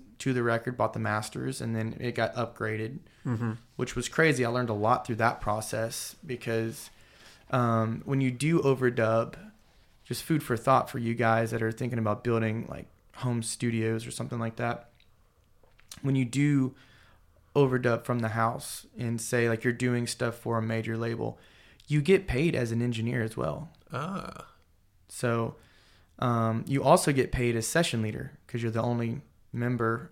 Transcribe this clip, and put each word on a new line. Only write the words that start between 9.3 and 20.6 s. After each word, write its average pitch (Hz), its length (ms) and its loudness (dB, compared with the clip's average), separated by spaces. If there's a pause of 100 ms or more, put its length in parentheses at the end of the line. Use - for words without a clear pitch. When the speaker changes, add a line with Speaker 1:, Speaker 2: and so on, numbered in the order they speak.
Speaker 1:
just - 200 -6
food 156 200 2
for 123 120 0
thought 127 360 4
for 127 80 -6
you 113 160 0
guys 113 360 2
that 113 120 -2
are 110 80 0
thinking 120 280 -4
about 107 240 0
building, 113 460 0
like, - 160 -12 (320)
home 120 260 -2
studios 113 640 -2
or 123 40 -10
something 123 280 -6
like 113 180 -4
that. 120 320 -4 (1120)
When 135 140 0
you 131 100 4
do 135 500 2 (800)
overdub 127 480 4
from 120 160 -2
the 113 100 -2
house 113 560 -2 (120)
and 117 220 -4
say, 117 300 0
like, 113 140 0
you're 123 100 2
doing 120 340 0
stuff 117 280 -4
for 117 220 -4
a 110 40 0